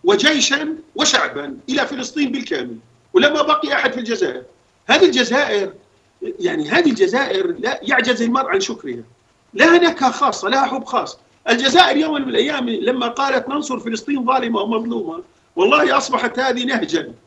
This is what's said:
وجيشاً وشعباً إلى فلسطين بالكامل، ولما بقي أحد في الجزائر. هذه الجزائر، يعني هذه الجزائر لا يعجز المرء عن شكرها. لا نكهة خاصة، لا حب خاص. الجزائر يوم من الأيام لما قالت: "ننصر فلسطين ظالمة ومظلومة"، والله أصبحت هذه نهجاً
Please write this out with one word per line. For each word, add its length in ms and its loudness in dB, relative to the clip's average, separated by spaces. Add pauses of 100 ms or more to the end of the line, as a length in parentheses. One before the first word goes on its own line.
وجيشاً 720 2 (200)
وشعباً 640 -2 (120)
إلى 160 0
فلسطين 460 -4
بالكامل، 440 -6 (380)
ولما 280 4
بقي 320 0
أحد 200 0
في 60 -6
الجزائر. 440 -4 (420)
هذه 200 6
الجزائر، 680 0 (680)
يعني 300 -2
هذه 200 4
الجزائر 720 0
لا 240 -4
يعجز 380 0
المرء 240 2
عن 140 0
شكرها. 440 -6 (500)
لا 240 6
نكهة 340 2
خاصة، 380 -2
لا 160 2
حب 180 -6
خاص. 360 -4 (300)
الجزائر 480 4
يوم 160 2
من 160 -4
الأيام 400 0
لما 380 0
قالت: 420 -2
"ننصر 300 -4
فلسطين 460 -4
ظالمة 360 0
ومظلومة"، 600 -4 (320)
والله 420 4
أصبحت 420 -2
هذه 260 0
نهجاً 480 -2 (140)